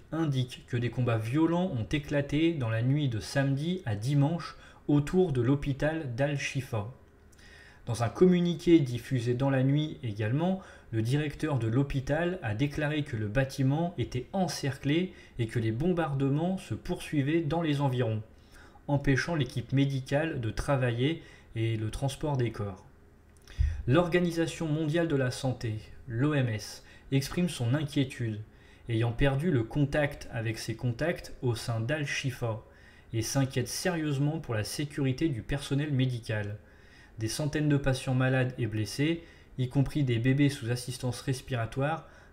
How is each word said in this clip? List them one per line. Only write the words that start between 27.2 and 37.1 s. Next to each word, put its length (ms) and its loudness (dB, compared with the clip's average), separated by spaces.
son 240 0
inquiétude, 640 -2
ayant 240 2
perdu 380 2
le 140 2
contact 680 0
avec 280 -4
ses 160 -6
contacts 680 -4
au 140 0
sein 240 -4
d'Al-Shifa, 840 -4
et 100 0
s'inquiète 440 0
sérieusement 720 -2
pour 160 -6
la 100 0
sécurité 640 -2
du 140 -2
personnel 500 -2
médical. 640 0